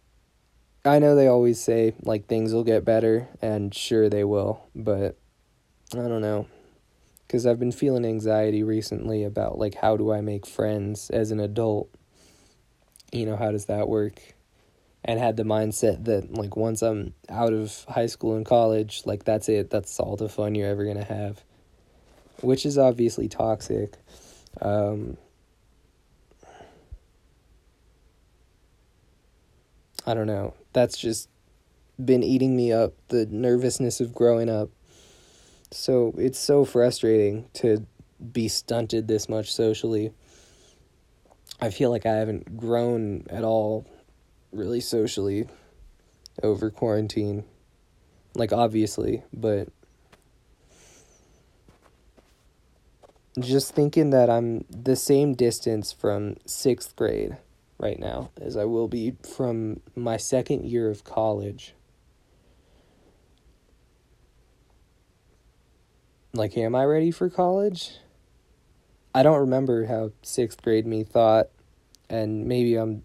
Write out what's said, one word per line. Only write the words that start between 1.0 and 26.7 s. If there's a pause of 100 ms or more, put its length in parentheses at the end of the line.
know
they
always
say,
like,
things
will
get
better, (140)
and
sure
they
will, (120)
but (760)
I
don't
know. (840)
'Cause
I've
been
feeling
anxiety
recently
about,
like,
how
do
I
make
friends
as
an
adult? (1200)
You
know,
how
does
that
work? (680)
And
had
the
mindset
that,
like,
once
I'm (140)
out
of
high
school
and
college,
like,
that's
it.
That's
all
the
fun
you're
ever
gonna
have. (1000)
Which
is
obviously
toxic. (640)
Um, (4000)